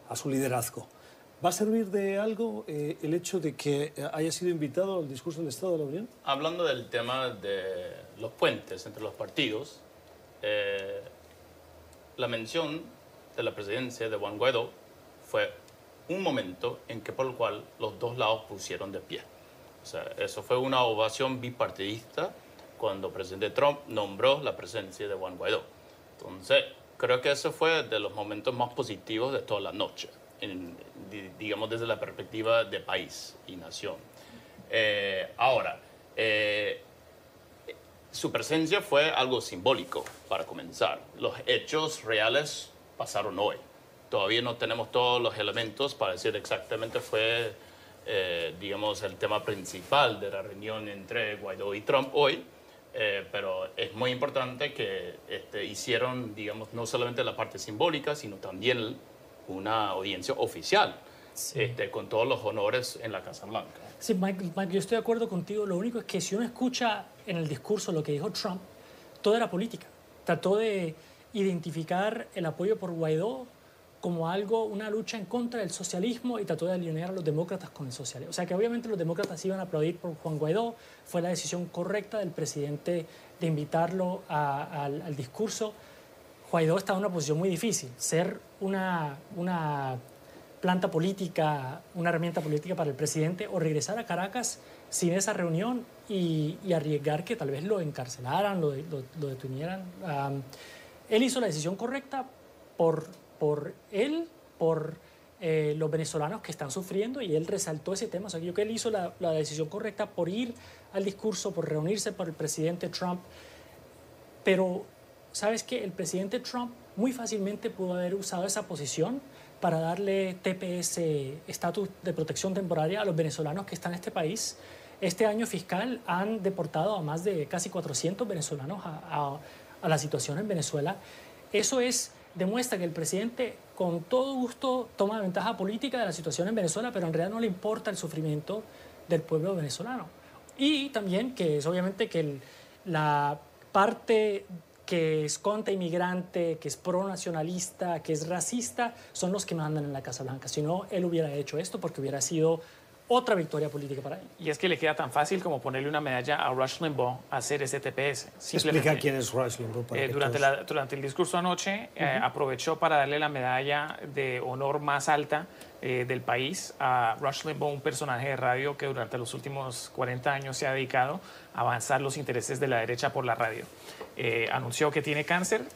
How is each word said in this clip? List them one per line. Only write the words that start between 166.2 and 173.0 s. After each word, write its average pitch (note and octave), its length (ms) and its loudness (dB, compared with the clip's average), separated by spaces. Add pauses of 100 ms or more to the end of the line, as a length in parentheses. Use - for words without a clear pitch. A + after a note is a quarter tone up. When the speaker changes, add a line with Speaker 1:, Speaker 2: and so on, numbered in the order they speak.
Speaker 4:
país B2+ 580 0
a B2 400 4
Rush C3+ 240 -2
Limbaugh, D3 300 0
un C3+ 80 -8
personaje C3+ 460 0
de C3+ 80 0
radio C3 420 2
que C#3 80 -2
durante C3 320 -2
los A#2+ 160 -4
últimos C3+ 600 -6
cuarenta B2+ 380 0
años C3+ 240 -4
se D3 100 0
ha C3+ 60 2
dedicado C3+ 480 2 (340)
a - 60 -2
avanzar A#2+ 400 2
los C3+ 160 -2
intereses C3 420 -2
de C#3 100 2
la B2 100 4
derecha B2 340 0